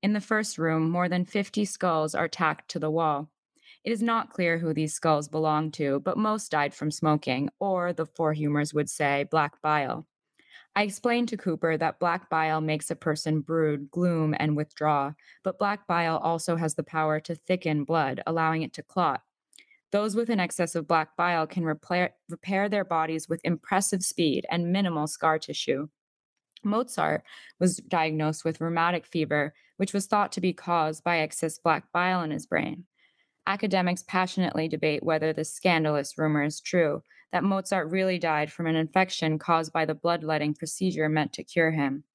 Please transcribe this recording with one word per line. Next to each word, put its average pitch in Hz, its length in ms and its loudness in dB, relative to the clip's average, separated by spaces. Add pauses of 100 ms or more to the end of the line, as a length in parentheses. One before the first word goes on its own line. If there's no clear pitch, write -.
In 202 120 2
the 208 60 -2
first 214 380 -2
room, 160 320 2
more 175 180 0
than 180 180 0
fifty 208 380 -2
skulls 160 500 -2
are 170 140 0
tacked 156 440 -4
to 175 60 -4
the 156 120 -2
wall. 151 400 0 (540)
It 226 80 -2
is 220 100 -2
not 226 280 0
clear 170 280 0
who 165 160 0
these 151 200 -2
skulls 151 340 2
belong 156 440 0
to, 143 280 0
but 180 180 -2
most 214 320 -2
died 147 240 0
from 151 160 -2
smoking, 147 580 0 (100)
or, 180 340 0
the 165 140 -4
four 156 280 0
humors 147 400 0
would 147 160 0
say, 143 400 0
black 147 320 0
bile. 151 440 -2 (680)
I 208 80 2
explain 233 420 0
to 226 120 -6
Cooper 165 380 0
that 160 240 -2
black 175 300 -2
bile 156 300 2
makes 156 300 -2
a 165 60 -4
person 156 460 -2
brood, 151 480 -2
gloom, 170 480 0
and 151 180 0
withdraw, 147 580 0 (300)
but 185 140 -2
black 202 280 -2
bile 165 320 2
also 165 380 0
has 165 200 0
the 156 80 -4
power 156 360 0
to 170 140 -6
thicken 156 500 0
blood, 143 420 0
allowing 160 360 0
it 135 120 -6
to 165 80 -14
clot. 160 400 -2 (680)
Those 208 240 0
with 233 140 -2
an 214 100 2
excess 175 340 -2
of 160 140 -4
black 156 280 2
bile 170 300 2
can 170 180 -4
repair, 175 500 0 (140)
repair 196 400 -2
their 202 160 0
bodies 160 440 -2
with 165 160 -4
impressive 185 600 0
speed - 460 0
and 170 220 0
minimal 175 340 0
scar 156 320 0
tissue. 147 500 -4 (760)
Mozart 202 600 0 (340)
was 185 200 2
diagnosed 156 680 0
with 160 160 -2
rheumatic 170 460 0
fever, 147 480 0 (220)
which 196 180 -2
was 196 120 0
thought 208 260 2
to - 80 -4
be 180 120 2
caused 165 520 -2
by 170 140 2
excess 156 400 -2
black 160 340 0
bile 180 300 2
in 156 80 -4
his 151 160 -6
brain. 170 400 -4 (600)
Academics 185 560 0
passionately 180 640 0
debate 156 340 0
whether 160 300 0
this 156 200 -4
scandalous 156 640 0
rumor 151 260 2
is 151 160 -4
true, 160 420 0 (300)
that 180 120 0
Mozart 190 460 0
really 185 280 0
died 151 340 0
from 170 140 -4
an 160 100 2
infection 160 640 0
caused 160 340 0
by 160 120 2
the 156 100 -2
bloodletting 156 600 0
procedure 165 540 -2
meant 156 260 0
to - 100 -10
cure 160 280 2
him. 143 320 -2 (100)